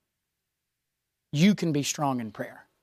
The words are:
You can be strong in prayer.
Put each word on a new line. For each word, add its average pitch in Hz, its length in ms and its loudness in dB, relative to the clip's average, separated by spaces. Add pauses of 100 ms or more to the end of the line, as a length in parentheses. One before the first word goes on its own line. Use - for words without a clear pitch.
(1300)
You 180 220 6
can 165 180 -2
be 143 100 0
strong 131 380 -2
in 107 100 -10
prayer. - 360 -12 (160)